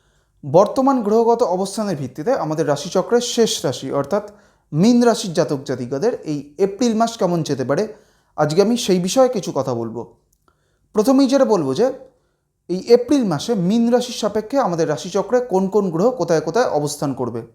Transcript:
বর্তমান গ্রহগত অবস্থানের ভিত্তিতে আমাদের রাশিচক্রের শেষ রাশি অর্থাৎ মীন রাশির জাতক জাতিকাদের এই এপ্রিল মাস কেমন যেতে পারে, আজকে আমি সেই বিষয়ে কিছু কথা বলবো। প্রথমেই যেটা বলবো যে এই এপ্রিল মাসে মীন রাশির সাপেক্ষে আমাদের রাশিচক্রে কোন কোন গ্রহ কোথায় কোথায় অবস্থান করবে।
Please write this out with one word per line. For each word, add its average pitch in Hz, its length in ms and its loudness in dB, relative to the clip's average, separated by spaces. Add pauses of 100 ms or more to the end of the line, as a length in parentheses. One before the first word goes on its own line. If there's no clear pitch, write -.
(520)
বর্তমান 247 500 4
গ্রহগত 233 400 2
অবস্থানের 190 540 -2
ভিত্তিতে 147 380 -6
আমাদের 156 340 -2
রাশিচক্রের 180 520 0
শেষ 233 440 0
রাশি 131 280 -4
অর্থাৎ 139 380 -2 (420)
মীন 233 300 4
রাশির 226 300 2
জাতক 151 320 0
জাতিকাদের 135 500 -4
এই 147 440 -8
এপ্রিল 202 360 0
মাস 226 240 -2
কেমন 175 240 0
যেতে 135 220 -4
পারে, 160 240 0 (480)
আজকে 151 260 2
আমি 226 140 2
সেই 196 220 0
বিষয়ে 214 300 2
কিছু 208 260 -4
কথা 135 200 -2
বলবো। 117 400 -8 (760)
প্রথমেই 262 340 4
যেটা 269 180 4
বলবো 170 300 0
যে 226 180 0 (760)
এই 180 100 -4
এপ্রিল 240 460 4
মাসে 180 300 -2
মীন 220 360 2
রাশির 247 240 0
সাপেক্ষে 214 440 -2
আমাদের 170 300 0
রাশিচক্রে 190 520 -2
কোন 190 280 0
কোন 196 220 0
গ্রহ 170 200 2
কোথায় 170 300 0
কোথায় 165 260 0
অবস্থান 147 480 -2
করবে। 117 280 -6 (120)